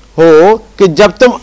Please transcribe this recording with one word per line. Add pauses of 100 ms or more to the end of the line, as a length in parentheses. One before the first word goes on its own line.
(180)
हो
कि
जब
तुम (100)